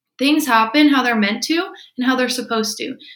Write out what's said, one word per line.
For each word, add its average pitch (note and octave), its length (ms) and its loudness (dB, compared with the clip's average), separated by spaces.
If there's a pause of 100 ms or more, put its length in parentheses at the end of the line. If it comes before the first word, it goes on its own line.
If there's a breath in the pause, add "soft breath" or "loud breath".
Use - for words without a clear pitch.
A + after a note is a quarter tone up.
(180)
things D4 280 2
happen B3+ 440 4
how C4+ 120 2
they're A#3+ 140 0
meant G#3+ 280 -2
to F4 300 -4 (240 loud breath)
and B3+ 80 -4
how B3+ 120 0
they're B3+ 100 0
supposed A3 500 -4
to. - 200 -10 (180 loud breath)